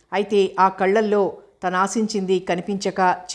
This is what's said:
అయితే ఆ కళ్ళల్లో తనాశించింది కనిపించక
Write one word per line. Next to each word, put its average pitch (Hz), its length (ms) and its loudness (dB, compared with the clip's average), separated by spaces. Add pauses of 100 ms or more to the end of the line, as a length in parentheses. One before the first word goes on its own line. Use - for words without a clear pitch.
(120)
అయితే 202 480 0
ఆ 208 80 6
కళ్ళల్లో 202 680 2 (260)
తనాశించింది 190 760 0
కనిపించక 185 800 -2 (180)